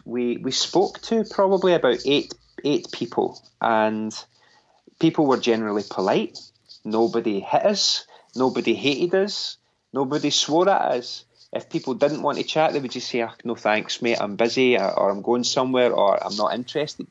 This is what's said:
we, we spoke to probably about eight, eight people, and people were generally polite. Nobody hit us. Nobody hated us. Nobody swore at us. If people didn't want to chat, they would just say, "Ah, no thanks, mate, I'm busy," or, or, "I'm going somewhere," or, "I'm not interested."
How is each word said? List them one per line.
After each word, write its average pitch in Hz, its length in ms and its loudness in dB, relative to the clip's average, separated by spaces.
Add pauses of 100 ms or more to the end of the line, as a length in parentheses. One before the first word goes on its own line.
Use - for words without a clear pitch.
we, 120 340 -4
we 131 140 -6
spoke - 500 0
to 226 220 0
probably 190 500 2
about 139 320 2
eight, 139 280 0 (320)
eight - 260 0
people, - 480 -4 (220)
and 110 500 0 (880)
people 160 280 2
were 131 100 4
generally 107 500 0
polite. 113 520 0 (440)
Nobody 110 560 0
hit - 240 0
us. - 420 0 (300)
Nobody 120 380 0
hated 143 420 0
us. 202 420 -2 (360)
Nobody 139 360 -2
swore 175 400 2
at 196 120 2
us. - 440 -4 (260)
If - 180 -8
people 131 260 -4
didn't 143 260 0
want 139 160 0
to - 80 -4
chat, 156 260 2
they 143 80 -2
would 127 120 -8
just - 180 -10
say, 120 120 -2
"Ah, 113 220 -6
no 117 120 -4
thanks, - 460 -2
mate, 117 200 0
I'm 101 160 -4
busy," 120 400 4
or, 95 140 2
or, - 180 2
"I'm 101 120 -2
going 120 220 2
somewhere," 127 480 2
or, 98 320 2
"I'm 98 140 -6
not 104 160 0
interested." 143 560 -6